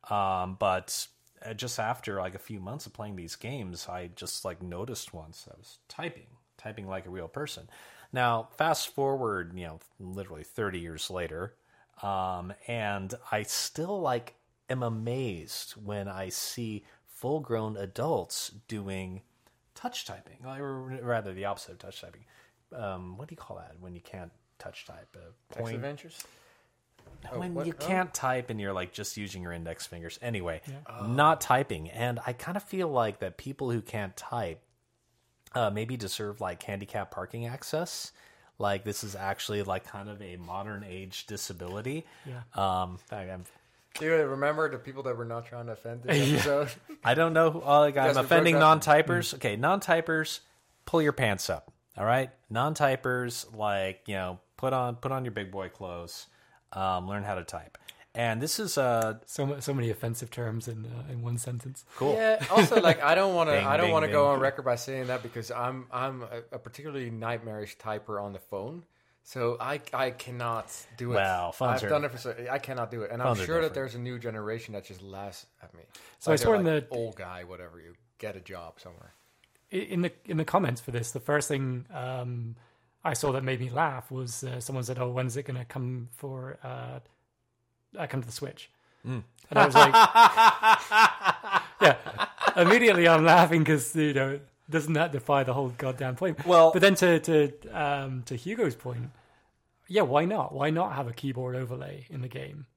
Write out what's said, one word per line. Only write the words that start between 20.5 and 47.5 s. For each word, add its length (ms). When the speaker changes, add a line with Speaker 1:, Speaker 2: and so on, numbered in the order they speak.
Speaker 1:
rather 300
the 140
opposite 260
of 60
touch 240
typing. 220
Um, 420
what 120
do 40
you 60
call 180
that 240
when 140
you 80
can't 280
touch 260
type? 320
Uh, 140
Speaker 2:
Text 120
Speaker 1:
point- 140
Speaker 2:
adventures? 460
Speaker 1:
No, 80
Speaker 2:
Oh, 80
Speaker 1:
when 140
Speaker 2:
what? 120
Speaker 1:
you 140
Speaker 2:
Oh. 60
Speaker 1:
can't 260
type 380
and 100
you're, 140
like, 180
just 240
using 260
your 100
index 340
fingers. 340
Anyway, 480
Speaker 3:
Yeah. 60
Speaker 2:
Oh. 200
Speaker 1:
not 340
typing. 500
And 360
I 80
kinda 260
feel 280
like 320
that 180
people 320
who 100
can't 360
type, 440
uh, 160
maybe 260
deserve, 440
like, 220
handicap 480
parking 360
access. 640
Like, 260
this 180
is 140
actually, 460
like, 220
kind 240
of 140
a 140
modern 480
age 420
disability. 800
Speaker 3:
Yeah. 160
Speaker 1:
Um, 440
I, 200
I'm 140
Speaker 2:
Do 80
you 80
remember 460
the 80
people 240
that 160
we're 60
not 200
trying 220
to 60
offend 320
this 120
Speaker 3:
<laughs> 120
Yeah. 80
Speaker 2:
episode? 340
Speaker 1:
I 80
don't 220
know 160